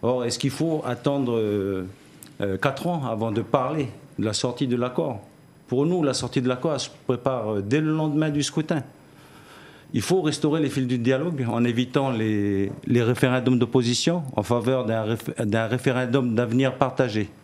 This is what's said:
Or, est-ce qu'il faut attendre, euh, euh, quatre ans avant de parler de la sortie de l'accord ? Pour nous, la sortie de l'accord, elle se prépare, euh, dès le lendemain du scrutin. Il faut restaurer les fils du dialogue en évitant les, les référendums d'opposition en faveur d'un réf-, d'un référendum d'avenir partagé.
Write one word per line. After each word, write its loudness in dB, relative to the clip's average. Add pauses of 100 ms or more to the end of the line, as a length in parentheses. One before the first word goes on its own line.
Or, 2
est-ce -2
qu'il 0
faut -2
attendre, 0
euh, 0 (560)
euh, -2
quatre -2
ans -2
avant -2
de 0
parler 0 (320)
de 0
la 0
sortie -2
de 0
l'accord ? -2 (480)
Pour 2
nous, 2
la 2
sortie -2
de 0
l'accord, -2
elle -4
se -8 (180)
prépare, 0
euh, 0
dès 2
le 2
lendemain 0
du 0
scrutin. -2 (1120)
Il 0
faut 2
restaurer 0
les 0
fils -2
du 0
dialogue 0
en 2
évitant 0
les, 0 (120)
les 4
référendums 4
d'opposition 2 (120)
en 0
faveur 0
d'un 0
réf-, -4
d'un 0
référendum 0
d'avenir 2
partagé. 2 (140)